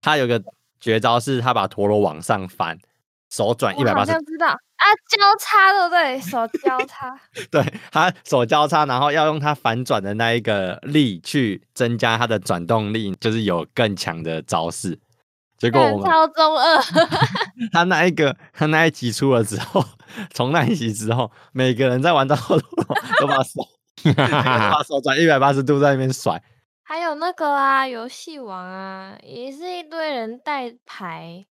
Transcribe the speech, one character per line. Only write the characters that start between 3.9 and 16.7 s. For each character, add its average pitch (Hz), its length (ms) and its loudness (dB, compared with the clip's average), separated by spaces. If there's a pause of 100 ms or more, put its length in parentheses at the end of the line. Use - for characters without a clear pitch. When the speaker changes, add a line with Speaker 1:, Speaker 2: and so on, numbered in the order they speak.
Speaker 1:
八 101 100 2
十 180 80 -2
Speaker 2:
我 - 40 0
好 330 40 -2
像 302 60 -12
知 311 140 -12
道。 330 80 2
啊， - 380 -2 (220)
交 427 100 0 (220)
叉， 381 320 4
对 381 160 2
不 349 80 -2
对？ 277 240 0
手 226 260 -4 (160)
交 262 240 0
叉。 269 320 -14 (140)
Speaker 1:
<laughs> - 180 -14
对， 147 140 2 (260)
他 175 240 2 (120)
手 123 200 2
交 147 220 2
叉， 151 180 2
然 127 140 0
后 147 120 2
要 156 160 2
用 156 120 0
他 147 160 0
反 123 300 -2
转 110 180 0
的 101 120 -4
那 117 180 0
一 117 80 0
个 101 400 -2
力 127 400 0
去 117 400 -2 (120)
增 120 240 -2
加 113 200 0
他 120 100 0
的 113 100 0
转 87 300 -4
动 107 240 0
力， 104 300 -4
就 113 100 0
是 113 120 -2
有 87 300 0
更 107 220 0
强 82 260 -8
的 80 200 -6
招 82 280 -2
式。 85 300 -8 (580)
结 117 140 0
果 135 80 4
我 110 200 4
们 - 20 -4
Speaker 2:
干， 190 100 0
超 320 160 4
中 311 300 2
二。 320 240 4 (420)